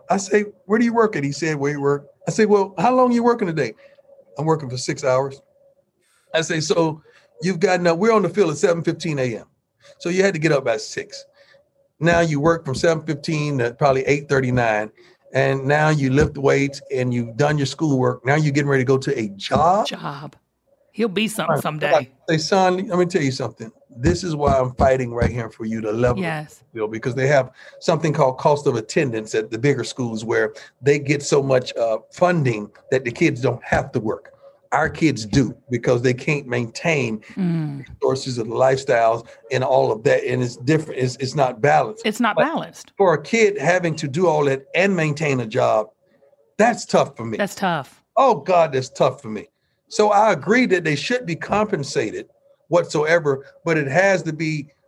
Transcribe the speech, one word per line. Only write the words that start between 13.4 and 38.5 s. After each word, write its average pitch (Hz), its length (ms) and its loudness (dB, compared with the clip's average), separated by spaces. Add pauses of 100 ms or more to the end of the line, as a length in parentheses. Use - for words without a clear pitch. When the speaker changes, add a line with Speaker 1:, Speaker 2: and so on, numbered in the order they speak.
Speaker 1:
to 120 160 -2
probably 135 320 2
eight 143 220 0
thirty-nine. 120 640 0 (400)
And 135 320 0
now 151 240 2
you 139 240 2
lift 147 260 2
weights 139 420 2 (140)
and 127 180 0
you've 120 240 -4
done 147 220 2
your 139 80 0
schoolwork. 127 580 0
Now 135 120 2
you're 156 160 2
getting 143 180 0
ready 135 120 2
to 120 40 0
go 131 120 2
to 135 200 -4
a 107 120 -4
job? 147 580 0
Speaker 2:
Job. 151 480 -12 (560)
He'll 220 160 -2
be 202 200 -2
something 165 260 -2
Speaker 1:
Right. 139 80 -2
Speaker 2:
someday. 151 300 -2 (360)
Speaker 1:
I 175 40 2
say, 160 60 2
"Son, 185 500 2
let 175 100 -2
me 180 80 4
tell 175 160 0
you 135 100 0
something. 113 400 -10 (240)
This 170 260 0
is 165 140 -4
why 143 200 2
I'm 127 180 0
fighting 131 380 2
right 117 180 0
here 117 200 -6
for 117 140 -12
you 110 160 -4
to 107 120 -4
level 123 300 0
Speaker 2:
Yes. 156 400 -8 (100)
Speaker 1:
the - 60 -12
field," 214 140 -4
because - 240 -6
they 131 100 0
have 135 240 2 (300)
something 160 320 0
called 139 260 0
cost 147 300 2
of 127 80 0
attendance 113 580 -2
at 110 160 -2
the 113 80 -8
bigger 120 260 0
schools 113 400 -6
where 113 280 0 (280)
they 143 200 2
get 135 240 -2
so 143 180 2
much, 135 340 0
uh, 113 220 -2 (140)
funding 127 580 0 (220)
that 131 120 0
the 120 80 -4
kids 135 280 0
don't 120 240 -2
have - 280 -2
to 123 80 -2
work. 107 320 -8 (400)
Our 151 160 0
kids 131 380 -2
do 135 260 0 (160)
because 120 340 0
they 127 120 2
can't 143 320 -4
maintain 120 720 -4 (160)
Speaker 2:
Mm. 156 540 -4
Speaker 1:
resources 131 500 -4
and 113 140 -6